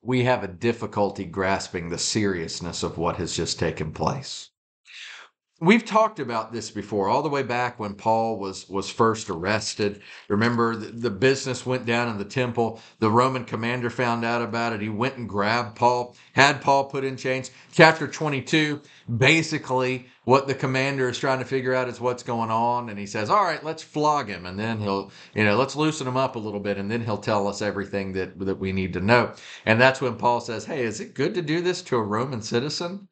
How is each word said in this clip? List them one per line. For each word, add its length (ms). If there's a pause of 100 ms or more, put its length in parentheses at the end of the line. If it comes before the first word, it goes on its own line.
We 240
have 200
a 40
difficulty 760
grasping 640
the 100
seriousness 840
of 140
what 180
has 180
just 240
taken 340
place. 580 (1120)
We've 220
talked 360
about 340
this 160
before, 400
all 100
the 80
way 140
back 360
when 140
Paul 460
was, 320
was 180
first 400
arrested. 720 (280)
Remember, 460
the, 120
the 240
business 560
went 180
down 240
in 80
the 80
temple. 560 (180)
The 120
Roman 340
commander 460
found 340
out 160
about 320
it. 80
He 80
went 300
and 100
grabbed 480
Paul, 400 (160)
had 300
Paul 240
put 180
in 100
chains. 360 (220)
Chapter 360
twenty-two, 720 (380)
basically 880 (180)
what 220
the 80
commander 560
is 80
trying 220
to 40
figure 300
out 160
is 100
what's 220
going 280
on. 380
And 100
he 60
says, 240
"All 160
right, 180
let's 200
flog 460
him. 180
And 120
then 220
he'll, 320 (220)
you 100
know, 140
let's 180
loosen 320
him 80
up 200
a 20
little 220
bit. 180
And 120
then 140
he'll 140
tell 280
us 140
everything 540
that, 240
that 200
we 140
need 220
to 60
know." 340 (320)
And 120
that's 220
when 160
Paul 240
says, 240
"Hey, 200
is 160
it 120
good 220
to 80
do 180
this 220
to 140
a 60
Roman 380
citizen?" 720